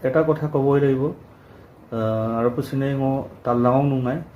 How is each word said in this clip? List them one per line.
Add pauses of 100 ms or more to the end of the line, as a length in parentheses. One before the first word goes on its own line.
এটা
কথা
ক'বই
লাগিব,
আহ,
আৰু
পিছনে
মই (220)
তাল্লাও
নোনাই (140)